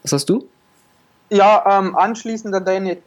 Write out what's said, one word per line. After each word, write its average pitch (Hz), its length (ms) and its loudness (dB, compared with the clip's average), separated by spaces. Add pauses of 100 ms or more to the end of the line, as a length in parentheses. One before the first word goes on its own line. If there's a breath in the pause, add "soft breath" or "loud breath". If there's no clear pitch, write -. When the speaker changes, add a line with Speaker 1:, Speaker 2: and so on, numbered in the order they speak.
Speaker 1:
was - 120 -6
hast 139 160 -2
du? 226 180 -2 (800)
Speaker 2:
Ja, 202 500 4
ähm, 190 160 -4
anschließend 220 600 -4
an 185 100 -4
deine 190 300 -2 (120)